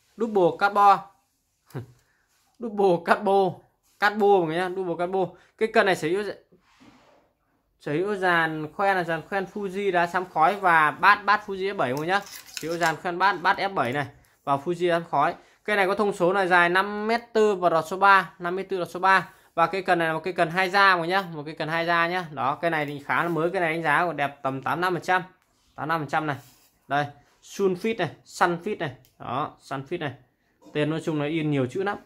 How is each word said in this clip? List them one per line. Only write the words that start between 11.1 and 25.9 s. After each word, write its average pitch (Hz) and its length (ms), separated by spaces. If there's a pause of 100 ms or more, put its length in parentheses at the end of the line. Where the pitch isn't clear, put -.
bát 208 220
Fuji 196 280
F - 20
bảy 135 160
mọi 139 60
người 156 100
nhá. 196 120 (260)
Sở - 220
hữu 170 100
dàn 165 180
khoen 175 220
bát, 190 140 (100)
bát 190 160
F 196 160
bảy 127 180
này 143 140 (380)
và 143 120
Fuji 175 320
đá 170 120
sám 165 100
khói. 151 240 (300)
Cây 214 120
này 196 100
có 196 80
thông 202 180
số 185 200
là 196 140
dài 175 220
năm 208 380
mét 226 140 (120)
tư 214 220
và 180 140
đọt 160 200
số 190 80
ba, 190 420
năm 175 180
mét 190 120
tư 190 100
đọt 170 120
số 180 100
ba. 185 280 (260)
Và 165 120
cây 190 160
cần 185 160
này 165 100
là 160 60
một 160 100
cây 185 80
cần 175 180
hai 185 200
da 196 260
mọi 165 120
người - 0
nhá, 190 240
một 151 140
cây 160 80
cần 151 140
hai 165 180
da 170 220
nhá. 180 240
Đó, 131 220
cây 170 160
này 151 160
thì 143 200
khá 135 160
là 170 60
mới, 165 220
cây 185 100
này 160 120
đánh 165 100
giá 156 220
của 170 80
đẹp 143 300
tầm 135 200
tám 131 180
mươi - 20
lăm 180 120
phần 151 80
trăm. 185 200 (520)
Tám 135 140
mươi 165 60